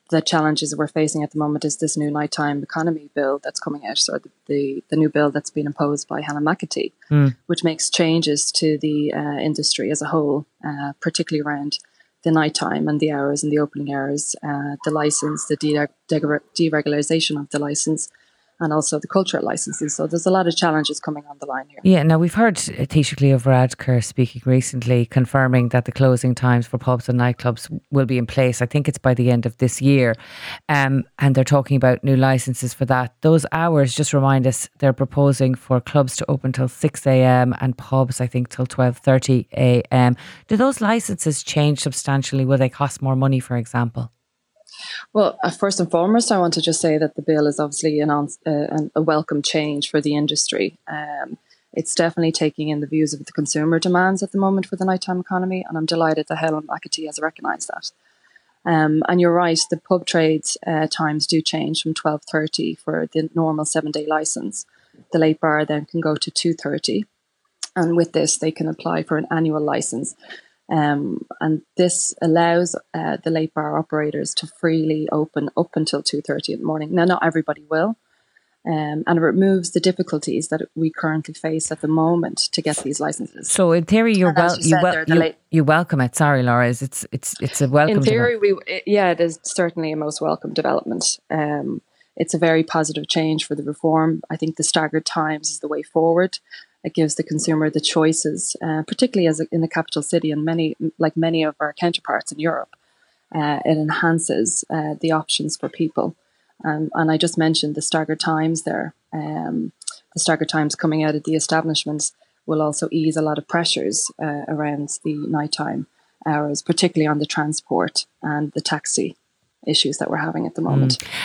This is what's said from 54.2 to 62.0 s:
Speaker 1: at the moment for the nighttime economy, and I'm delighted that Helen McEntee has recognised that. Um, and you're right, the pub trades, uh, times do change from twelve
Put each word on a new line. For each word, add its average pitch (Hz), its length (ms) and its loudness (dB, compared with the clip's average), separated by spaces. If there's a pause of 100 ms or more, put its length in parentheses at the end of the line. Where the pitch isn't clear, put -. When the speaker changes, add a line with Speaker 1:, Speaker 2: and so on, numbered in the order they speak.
Speaker 1:
at 196 80 -8
the 202 80 -2
moment 190 260 0
for 190 120 -10
the 185 80 -2
nighttime 185 340 -2
economy, 185 480 -4
and 165 100 -8
I'm 160 80 -4
delighted 160 440 0
that 160 80 -4
Helen 156 260 -2
McEntee 160 420 -8
has 151 140 -12
recognised - 500 -6
that. - 220 -12 (720)
Um, 156 420 2
and 180 140 4
you're 170 120 4
right, 170 260 2 (100)
the 165 80 -2
pub 175 300 -2
trades, 160 580 0
uh, 156 220 -2
times 151 400 -2
do 160 140 2
change 156 420 -2
from 160 100 -2
twelve 151 300 -4